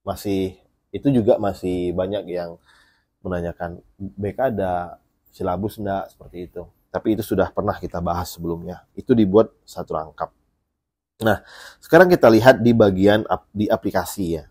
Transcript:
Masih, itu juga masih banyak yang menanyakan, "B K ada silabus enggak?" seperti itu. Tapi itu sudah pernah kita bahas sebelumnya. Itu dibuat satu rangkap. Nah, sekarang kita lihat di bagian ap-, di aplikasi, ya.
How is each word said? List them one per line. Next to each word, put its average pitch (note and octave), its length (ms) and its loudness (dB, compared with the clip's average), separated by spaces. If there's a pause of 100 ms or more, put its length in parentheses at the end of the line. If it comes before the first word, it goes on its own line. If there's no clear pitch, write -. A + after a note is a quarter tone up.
Masih, F#2+ 560 -4 (320)
itu G2+ 240 -2
juga A#2 240 4
masih F#2 560 -4
banyak F#2 360 -6
yang F2 280 -10 (640)
menanyakan, F2 640 -8 (160)
"B G2 320 -10
K B2+ 160 -4
ada F2+ 540 -6 (260)
silabus F#2+ 480 -6
enggak?" G2 380 -8
seperti F2+ 340 -18
itu. F2 160 -16 (240)
Tapi G#2+ 320 -4
itu G#2+ 60 -6
sudah F#2 260 -2
pernah G2 240 -4
kita F2 240 -10
bahas E2+ 320 -6
sebelumnya. E2+ 640 -10
Itu G2 160 -6
dibuat A2 400 4 (160)
satu - 240 -12
rangkap. D#2 400 -8 (880)
Nah, G#2+ 240 0 (400)
sekarang F3+ 240 6
kita C#3+ 240 6
lihat A2+ 320 6
di A#2+ 80 6
bagian G#2 560 4
ap-, - 240 -6
di G#2 160 -4
aplikasi, F#2 720 -4
ya. - 120 -18